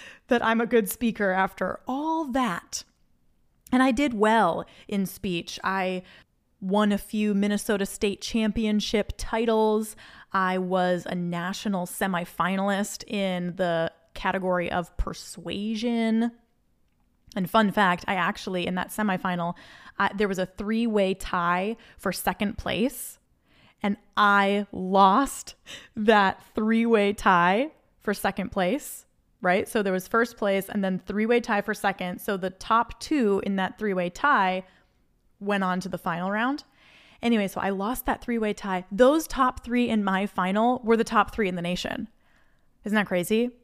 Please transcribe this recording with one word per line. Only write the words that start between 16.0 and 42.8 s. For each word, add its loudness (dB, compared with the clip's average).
And -2
fun 4
fact, 2
I -2
actually, -4
in -2
that -4
semifinal, -2
I, 2
there 0
was -2
a 0
three-way 0
tie -2
for -4
second -4
place. -4
And -2
I 4
lost 4
that 4
three-way 4
tie 4
for -4
second -4
place, -2
right? 2
So 0
there 0
was -2
first 0
place 0
and -2
then -2
three-way 0
tie -2
for -4
second. -4
So -4
the -4
top -2
two 2
in -2
that -4
three-way -2
tie 2
went 0
on 0
to -10
the -8
final -4
round. -2
Anyway, 2
so -6
I -2
lost -4
that -2
three-way -2
tie. -4
Those 6
top -2
three 0
in 0
my 0
final 0
were 4
the 0
top 2
three 0
in -4
the -4
nation. -4